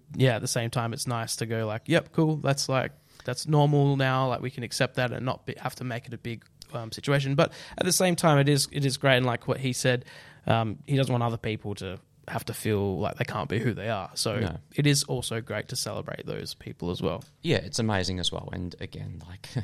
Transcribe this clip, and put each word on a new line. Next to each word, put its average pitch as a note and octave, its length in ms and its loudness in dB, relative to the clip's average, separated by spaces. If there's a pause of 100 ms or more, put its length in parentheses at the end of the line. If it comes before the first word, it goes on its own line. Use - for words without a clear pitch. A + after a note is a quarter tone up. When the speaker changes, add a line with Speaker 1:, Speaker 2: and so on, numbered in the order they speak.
(140)
Speaker 1:
yeah, B2 220 4
at F#2+ 60 -6
the - 60 -4
same A#2 220 -2
time, A#2 220 -2
it's - 160 -6
nice A2+ 280 -4
to A#2+ 100 -4
go A2+ 200 -2
like, G#2+ 200 -4
"Yep, - 260 0
cool, D#3 240 2
that's, C#3 320 0
like, C3 240 0 (320)
that's B2+ 240 -4
normal C#3+ 480 6
now, C3 320 2
like, B2 140 -2
we B2+ 80 -4
can B2 140 -8
accept - 320 -2
that B2 160 0
and A#2 120 -4
not - 220 -4
be, B2 120 -8
have - 180 -6
to B2+ 80 -10
make B2 220 -8
it A#2+ 60 -12
a A2+ 60 -10
big, A#2 260 -10 (300)
um, A2+ 180 -8
situation." C#3 440 0
But D#3+ 160 4 (260)
at F3+ 80 2
the F3+ 60 4
same F3+ 240 4
time, D#3 220 6
it C#3 120 6
is, C#3+ 200 4
it C#3+ 140 0
is C3+ 140 0
great, C3+ 180 4
and B2+ 80 4
like A#2+ 240 -2
what C3 120 0
he C3 120 0
said, B2 320 2 (420)
um, A2+ 400 2
he C#3 100 0
doesn't C3 160 4
want A#2+ 120 2
other A2+ 140 0
people A2 380 -4
to F#2+ 220 -8 (280)
have - 180 -6
to A#2+ 80 -6
feel G2+ 460 0
like G2 180 -2
they - 80 -2
can't - 240 -4
be G2+ 100 0
who A#2 140 0
they G2 160 -6
are. F#2+ 260 -4
So A2 240 -2
Speaker 2:
No. E2 180 -2 (180)
Speaker 1:
it D3 120 2
is C#3+ 180 4
also A#2 360 -4
great G#2 280 -6
to B2+ 80 -8
celebrate - 500 -6
those - 260 -8
people - 380 -8
as F#2 100 -4
well. F2+ 240 -2 (160)
Speaker 2:
Yeah, D3+ 160 2
it's - 220 -2
amazing F#2+ 420 0
as E2+ 100 0
well. F#2 220 -6
And F2+ 280 -6
again, F#2+ 460 -10
like, F2+ 220 -16 (160)